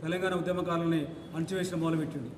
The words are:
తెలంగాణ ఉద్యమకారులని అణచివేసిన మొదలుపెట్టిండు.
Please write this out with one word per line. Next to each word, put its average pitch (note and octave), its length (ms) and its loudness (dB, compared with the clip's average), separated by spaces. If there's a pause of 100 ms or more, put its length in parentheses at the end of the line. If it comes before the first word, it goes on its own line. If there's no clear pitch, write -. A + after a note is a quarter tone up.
తెలంగాణ F#3 380 0
ఉద్యమకారులని E3+ 600 2 (340)
అణచివేసిన F3+ 480 0
మొదలుపెట్టిండు. D3+ 540 0